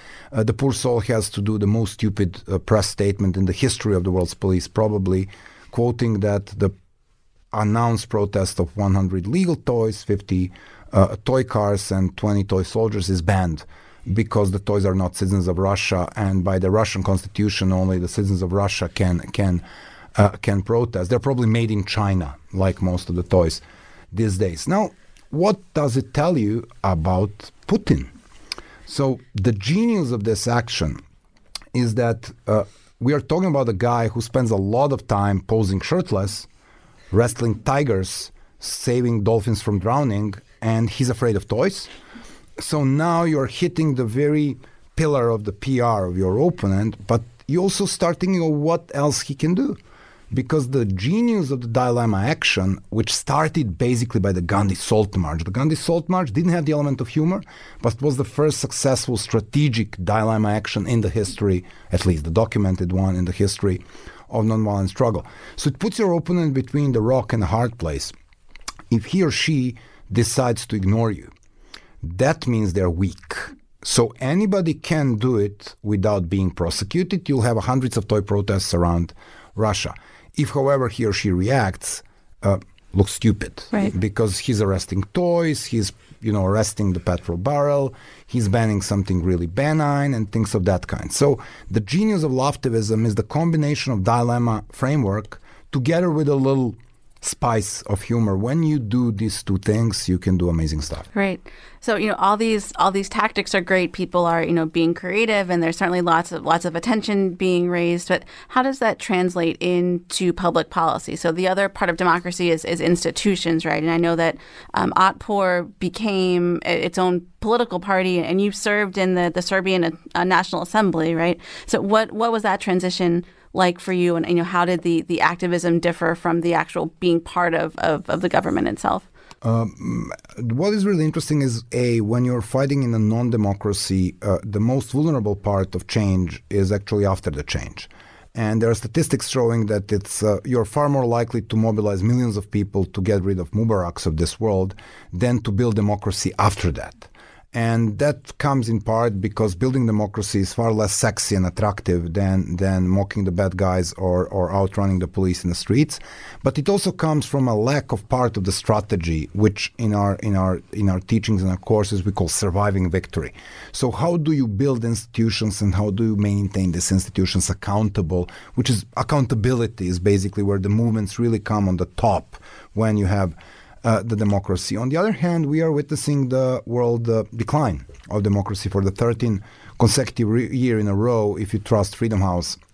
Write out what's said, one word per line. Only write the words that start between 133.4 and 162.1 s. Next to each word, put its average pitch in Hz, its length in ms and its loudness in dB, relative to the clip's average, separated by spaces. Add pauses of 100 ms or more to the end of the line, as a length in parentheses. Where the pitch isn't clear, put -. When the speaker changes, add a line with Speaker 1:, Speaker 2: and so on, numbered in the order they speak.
Speaker 1:
uh, 98 220 0
the 101 180 -4
most 127 300 0
vulnerable 127 460 0
part 98 380 -2
of 90 120 -6
change 95 640 0
is 98 220 2
actually 101 340 0
after 95 240 0
the 73 140 -6
change. - 440 -8 (460)
And 110 260 0
there 113 80 4
are 117 60 4
statistics - 540 -2
showing 117 380 0
that 104 260 -4
it's, - 300 -2
uh, 107 220 2
you're 123 200 0
far 147 240 0
more 139 180 2
likely 117 360 0
to 110 140 -4
mobilize 104 460 2
millions 117 340 2
of 101 140 -6
people 101 340 0
to - 160 -6
get 101 220 2
rid 95 160 0
of 85 140 -6
Mubaraks 104 540 0
of 80 120 0
this 85 200 -2
world 95 360 0 (380)
than 120 300 2
to 117 100 -2
build 110 240 2
democracy 104 640 -2
after 95 340 2
that. - 340 -12 (460)
And 113 440 0
that - 380 -2
comes 135 320 0
in 113 140 0
part 113 400 0
because 107 320 -2
building 127 320 0
democracy 104 540 0
is 92 120 -2
far 117 180 0
less 107 220 2
sexy - 420 0
and 92 120 2
attractive 87 640 -2
than, 95 440 0
than 92 320 2
mocking 98 360 0
the 92 80 0
bad 92 240 0
guys 92 380 0
or, 90 340 0
or 90 240 0
outrunning 98 460 2
the 90 100 -2
police 92 360 0
in 87 60 0
the 87 60 -2
streets. - 420 0 (440)
But 135 160 0
it 143 100 0
also 196 240 2
comes 156 320 0
from 131 240 0
a 110 80 2
lack 127 340 0
of 107 200 -4
part 127 260 0
of 98 80 -2
the 95 80 0
strategy, 85 800 -2
which 104 460 2
in 107 160 0
our, 101 220 2
in 101 200 -2
our, 92 240 2 (120)
in 101 180 2
our 92 100 0
teachings 107 420 0
and 95 80 2
our 92 60 0
courses 104 480 0
we 101 80 0